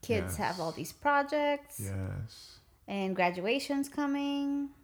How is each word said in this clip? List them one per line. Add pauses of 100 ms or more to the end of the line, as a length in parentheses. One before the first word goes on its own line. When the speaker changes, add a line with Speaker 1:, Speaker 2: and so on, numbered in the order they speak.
Speaker 1:
Kids
have
all
Speaker 2:
Yes.
Speaker 1:
these
projects.
Speaker 2:
Yes. (280)
Speaker 1:
And
graduation's
coming. (140)